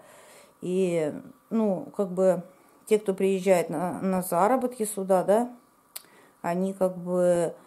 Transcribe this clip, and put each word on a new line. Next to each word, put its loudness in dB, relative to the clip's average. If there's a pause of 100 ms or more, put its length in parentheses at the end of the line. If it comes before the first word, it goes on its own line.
(640)
И, 0 (380)
ну, -2
как -2
бы 2 (440)
те, 4
кто -2
приезжает 2
на, -4
на 0
заработки 0
сюда, 0
да, 2 (920)
они -2
как 0
бы, 2 (120)